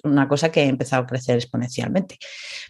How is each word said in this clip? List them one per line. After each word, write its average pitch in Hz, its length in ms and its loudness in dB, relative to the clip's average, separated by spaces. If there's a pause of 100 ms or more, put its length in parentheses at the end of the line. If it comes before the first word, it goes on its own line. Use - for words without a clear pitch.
una 139 240 4
cosa 151 200 2
que 160 120 4
ha 143 40 4
empezado 131 380 0
a 127 40 -6
crecer 127 280 0
exponencialmente. 123 840 -2 (520)